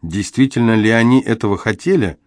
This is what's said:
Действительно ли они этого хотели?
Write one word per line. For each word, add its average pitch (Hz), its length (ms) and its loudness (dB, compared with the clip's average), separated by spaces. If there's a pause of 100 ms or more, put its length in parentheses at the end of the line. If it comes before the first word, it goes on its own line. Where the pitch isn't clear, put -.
Действительно 113 720 0
ли 107 140 2
они 117 320 4
этого 110 360 -2
хотели? 110 680 -2